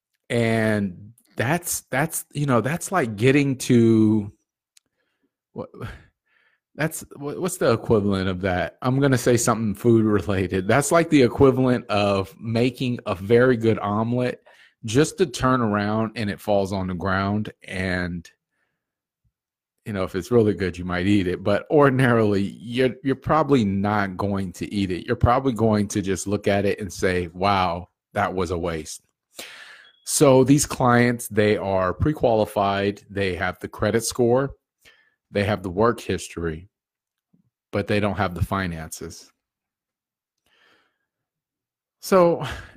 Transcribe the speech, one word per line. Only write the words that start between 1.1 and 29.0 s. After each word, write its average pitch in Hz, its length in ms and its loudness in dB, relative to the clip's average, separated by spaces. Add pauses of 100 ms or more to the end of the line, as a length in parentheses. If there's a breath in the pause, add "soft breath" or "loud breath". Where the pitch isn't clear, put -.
that's, 143 460 -4 (100)
that's, 143 400 -4
you 147 140 -4
know, 123 160 2
that's 143 280 -6
like 127 280 -2
getting 135 400 2
to, 110 720 4 (1200)
what, - 180 -14 (1040 loud breath)
that's, - 280 -6 (140)
what, 143 240 -10
what's 180 160 -4
the 143 160 2
equivalent 98 560 0
of 92 140 -4
that? 90 380 -2
I'm 127 200 2
gonna 135 160 4
say 123 180 2
something 110 400 0
food 113 300 4
related. 95 640 0
That's 135 240 2
like 170 160 2
the 147 120 6
equivalent 127 640 4
of 101 520 0
making 120 680 -2
a 107 80 -4
very 117 440 4
good 110 220 2
omelet 117 640 -4 (440 soft breath)
just 131 320 0
to 190 80 2
turn 127 340 0
around 107 560 -2
and 107 140 -4
it 95 100 -8
falls 98 320 0
on 95 160 -4
the 92 60 -6
ground. 98 580 -2 (120)
And, 90 640 -6 (1600)
you 110 80 -10
know, 95 100 -4
if 87 120 -8
it's 90 160 -6
really 107 220 4
good, 90 240 -4
you 87 60 -8
might 90 240 -2
eat 101 200 2
it, 87 180 -4
but 101 260 0
ordinarily 120 720 4
you're, 117 540 -2 (100)
you're 135 100 0
probably 143 480 2
not 98 540 -2
going 98 340 -4
to - 200 -10
eat 98 200 -2
it. 85 160 -8
You're 120 80 -2
probably 127 380 2
going 107 340 2
to 104 140 -4
just 95 260 -4
look 101 180 -2
at 101 200 2
it 101 160 -2
and 95 100 -10
say, 90 360 -2
"Wow, 90 600 -2 (240)
that 101 220 -2
was 92 180 -2
a 87 60 -4
waste." 82 440 -8 (1000 loud breath)